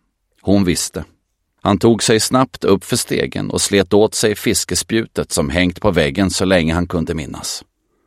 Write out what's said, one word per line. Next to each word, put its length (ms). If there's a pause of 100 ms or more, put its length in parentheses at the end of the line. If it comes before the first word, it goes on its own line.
(400)
Hon 240
visste. 400 (580)
Han 160
tog 240
sig 180
snabbt 440
upp 200
för 120
stegen 540
och 100
slet 340
åt 200
sig 200
fiskespjutet 1000
som 180
hängt 300
på 100
väggen 400
så 140
länge 300
han 120
kunde 280
minnas. 500 (420)